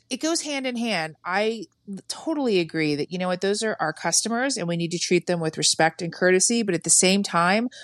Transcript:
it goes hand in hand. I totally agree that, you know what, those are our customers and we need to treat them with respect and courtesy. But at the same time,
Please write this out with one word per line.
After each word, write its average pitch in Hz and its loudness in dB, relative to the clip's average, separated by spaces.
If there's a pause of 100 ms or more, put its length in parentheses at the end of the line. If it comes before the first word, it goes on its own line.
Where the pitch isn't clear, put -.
it 254 -6
goes 320 0
hand 277 -4
in 247 -4
hand. 180 -2
I 208 -2 (420)
totally 269 0
agree 156 0
that, 143 -4
you 180 -6
know 180 -2
what, 180 -2
those 202 0
are 220 -2
our 156 0
customers 233 -2
and 190 -4
we 170 -2
need 170 -2
to 175 -2
treat 175 0
them 175 0
with 156 -2
respect 160 2
and 175 -6
courtesy. 185 4
But 196 0
at 165 -4
the - 0
same 190 4
time, 190 2 (160)